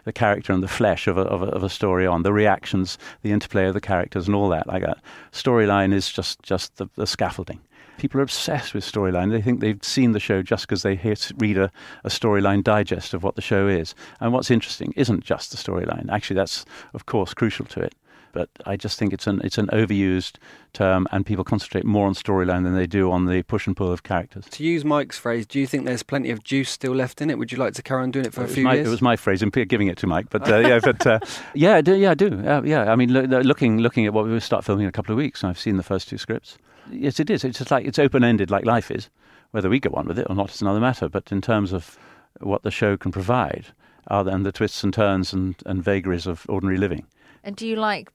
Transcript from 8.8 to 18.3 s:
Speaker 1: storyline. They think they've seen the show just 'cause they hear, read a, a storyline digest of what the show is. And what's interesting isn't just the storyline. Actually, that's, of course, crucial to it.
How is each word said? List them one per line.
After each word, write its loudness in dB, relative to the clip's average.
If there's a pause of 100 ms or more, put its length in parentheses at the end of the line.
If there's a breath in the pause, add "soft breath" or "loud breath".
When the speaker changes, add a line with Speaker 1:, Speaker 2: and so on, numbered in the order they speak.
Speaker 1:
storyline. 0
They 0
think 0
they've -2
seen 2
the -2
show 0
just -2
'cause -2
they 0
hear, -2 (220)
read 2
a, 4 (360 loud breath)
a -6
storyline 2
digest 0
of -6
what -2
the -8
show 2
is. 0 (280 loud breath)
And 0
what's 0
interesting 0
isn't 0
just -4
the -14
storyline. -6
Actually, -2
that's, -2 (280 loud breath)
of -14
course, -2
crucial -2
to -8
it. -4 (380 soft breath)